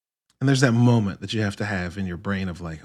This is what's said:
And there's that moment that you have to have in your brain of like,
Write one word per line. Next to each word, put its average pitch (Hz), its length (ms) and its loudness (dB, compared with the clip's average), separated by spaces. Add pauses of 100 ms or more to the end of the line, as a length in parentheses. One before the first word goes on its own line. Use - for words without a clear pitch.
(400)
And 135 80 2
there's 131 140 4
that 123 100 6
moment 117 480 4
that 101 140 -8
you 110 80 0
have 101 140 -4
to 104 100 -6
have 92 320 -6
in 95 80 -6
your 87 100 -8
brain 95 320 -4
of 85 140 -10
like, 80 220 -10